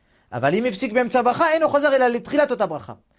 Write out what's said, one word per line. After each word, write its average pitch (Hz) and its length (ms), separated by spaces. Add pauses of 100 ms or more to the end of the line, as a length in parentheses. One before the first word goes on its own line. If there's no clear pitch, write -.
(320)
אבל 120 220
אם 220 120
הפסיק 240 260
באמצע 247 280
הברכה, 247 320
אינו 320 180
חוזר 285 260
אלא 262 120
לתחילת 277 440
אותה 214 140
ברכה. 147 280 (260)